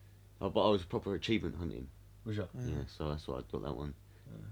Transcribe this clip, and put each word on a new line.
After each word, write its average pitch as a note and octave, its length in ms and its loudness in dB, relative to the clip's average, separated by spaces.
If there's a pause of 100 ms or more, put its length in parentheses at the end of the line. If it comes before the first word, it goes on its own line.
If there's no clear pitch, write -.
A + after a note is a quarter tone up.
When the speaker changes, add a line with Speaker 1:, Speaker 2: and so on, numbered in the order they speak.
(400)
Speaker 1:
Oh, G2 100 2
but F#2+ 160 6
I G#2+ 40 10
was G2+ 140 6
proper G2+ 300 -2
achievement F2 440 2
hunting. B1+ 280 -4 (380)
Speaker 2:
Was G#2+ 120 -2
ya? G2+ 80 -2 (140)
Speaker 3:
Yeah. B2 100 -4
Speaker 1:
Yeah, D2+ 140 -2 (160)
so D#2 100 0
that's D2+ 200 -2
why C2 80 -2
I C2 40 -4 (120)
got - 100 -2
that C#2 140 -2
one. C#2+ 180 -4 (340)
Speaker 2:
Yeah. G#2+ 240 -12